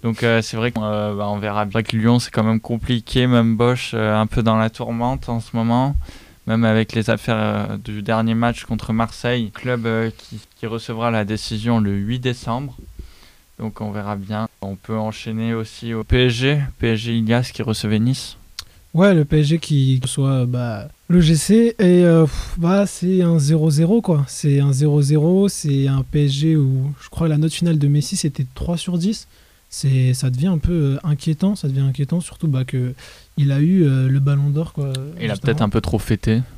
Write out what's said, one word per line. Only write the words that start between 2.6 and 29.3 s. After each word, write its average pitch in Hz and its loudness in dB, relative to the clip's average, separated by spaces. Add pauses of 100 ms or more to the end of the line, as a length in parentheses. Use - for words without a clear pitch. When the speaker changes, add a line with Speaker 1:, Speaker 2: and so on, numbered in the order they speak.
Speaker 1:
même 117 4
Bosch, 123 0
euh, 107 0
un 110 2
peu 117 -2
dans 110 2
la 110 2
tourmente 117 -6
en 117 -4
ce - -10
moment. 120 0 (500)
Même 113 0
avec 110 2
les 113 -2
affaires, 110 -2
euh, 104 -4
du 104 -10
dernier 113 0
match 117 -2
contre 113 -6
Marseille, 113 -4
club, 123 -6
euh, 113 -2
qui, - -16 (200)
qui 117 -8
recevra 113 -4
la 110 0
décision 110 -2
le 101 0
huit 104 -4
décembre. 127 -6 (840)
Donc 110 -10
on 107 -6
verra 104 -6
bien. 107 -6 (120)
On 98 -8
peut 110 -8
enchaîner 110 -6
aussi 113 -8
au 110 -6
P 127 4
S 123 2
G, 135 0 (200)
P 120 0
S 110 0
G 117 -2
Ilias 117 0
qui - -10
recevait 107 -2
Nice. 127 -2 (580)
Speaker 2:
Ouais, 190 6
le 156 4
P 151 2
S 147 4
G 160 2
qui 135 2
reçoit, 135 0
bah, 120 -4 (180)
le 175 6
G 160 6
C. 226 4
Et, 180 6
euh, 165 6
pff, - -2
bah, 190 2
c'est 185 0
un 170 4
zéro 156 2
zéro, 170 4
quoi. 147 2
C'est 143 0
un 143 4
zéro 147 4
zéro, 156 4
c'est 139 0
un 135 0
P 147 0
S 139 2
G 156 2
où 135 2 (100)
je - -20
crois 165 -2
la 151 2
note 156 0
finale 165 0
de 143 2
Messi, 147 0
c'était 143 -4
trois 175 -4
sur 175 -4
dix. 196 -2 (420)